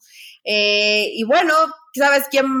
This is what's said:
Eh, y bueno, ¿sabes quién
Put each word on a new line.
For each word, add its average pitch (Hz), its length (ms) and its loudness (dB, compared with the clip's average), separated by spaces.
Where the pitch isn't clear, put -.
Eh, 208 680 0
y 220 100 -6
bueno, 311 300 2
¿sabes 277 340 2
quién 269 160 0